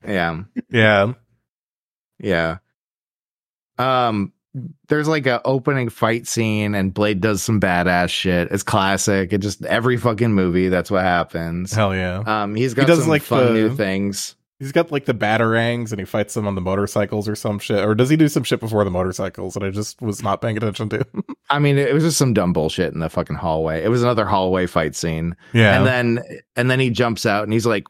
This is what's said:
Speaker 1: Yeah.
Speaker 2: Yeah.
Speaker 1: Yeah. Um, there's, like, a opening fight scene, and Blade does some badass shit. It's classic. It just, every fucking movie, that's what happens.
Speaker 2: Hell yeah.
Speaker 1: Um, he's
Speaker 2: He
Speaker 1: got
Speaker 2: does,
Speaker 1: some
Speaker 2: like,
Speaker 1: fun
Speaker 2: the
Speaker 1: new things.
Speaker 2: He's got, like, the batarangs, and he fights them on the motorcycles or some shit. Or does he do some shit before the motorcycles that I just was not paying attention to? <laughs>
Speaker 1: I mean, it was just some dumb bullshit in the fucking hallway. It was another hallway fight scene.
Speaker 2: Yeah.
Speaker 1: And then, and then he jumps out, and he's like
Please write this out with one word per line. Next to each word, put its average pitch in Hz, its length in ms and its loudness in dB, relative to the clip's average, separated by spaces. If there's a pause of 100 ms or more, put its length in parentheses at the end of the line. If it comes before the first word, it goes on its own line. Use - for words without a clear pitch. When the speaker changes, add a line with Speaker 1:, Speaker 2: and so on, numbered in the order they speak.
Speaker 1:
Yeah. 85 360 -2 (280)
Speaker 2:
Yeah. 110 420 4 (1040)
Speaker 1:
Yeah. 82 380 -2 (1200)
Um, 123 540 0 (560)
there's, 151 200 0
like, 151 180 0
a 120 200 0
opening 131 420 0
fight 113 380 0
scene, 107 480 0
and 95 200 0
Blade 104 260 0
does 104 220 0
some 110 180 0
badass 87 500 2
shit. 87 420 0
It's 98 100 -2
classic. 95 680 0
It 104 60 0
just, 101 260 -6
every 117 320 0
fucking 113 360 0
movie, 92 360 2
that's 90 220 0
what 95 120 0
happens. 87 680 -2
Speaker 2:
Hell 104 220 0
yeah. 92 320 -4
Speaker 1:
Um, 107 280 -2
he's 120 180 -2
Speaker 2:
He 110 40 -4
Speaker 1:
got 135 100 2
Speaker 2:
does, 165 140 4
Speaker 1:
some 156 80 0
Speaker 2:
like, 151 140 2
Speaker 1:
fun 127 240 2
Speaker 2:
the 117 60 4
Speaker 1:
new 110 220 2
things. 98 640 -4 (240)
Speaker 2:
He's 135 100 -10
got, 165 220 0
like, 143 140 -4
the 131 80 0
batarangs, 113 760 0
and 104 80 -6
he 95 80 -6
fights - 280 -4
them 107 120 -4
on 101 80 -2
the 92 60 -4
motorcycles 101 680 -2
or 104 60 -2
some 104 240 -4
shit. 101 260 -2
Or 107 120 2
does 123 120 4
he 156 80 4
do 156 120 6
some 147 160 0
shit - 160 0
before 110 240 0
the 98 80 -2
motorcycles 92 600 -4
that 101 100 -6
I 95 60 -4
just 104 300 -8
was 104 220 -6
not 98 180 -2
paying 113 160 -2
attention 110 340 -4
to? 113 140 -2 (240)
<laughs> - 220 -10
Speaker 1:
I 139 80 2
mean, 143 180 4
it 139 160 2
was 151 120 2
just 160 120 0
some 131 160 2
dumb 92 200 2
bullshit 80 420 -2
in 80 60 -6
the 80 100 -4
fucking - 260 -4
hallway. 80 460 -2
It 98 60 0
was 120 160 2
another 120 200 2
hallway 92 420 0
fight 78 280 -2
scene. 82 400 -4 (180)
Speaker 2:
Yeah. 110 240 6
Speaker 1:
And - 100 4
then, 123 540 -2 (140)
and 123 160 2
then 127 80 2
he 131 120 2
jumps 117 360 0
out, 104 160 2
and 107 100 -2
he's 113 140 2
like 104 240 0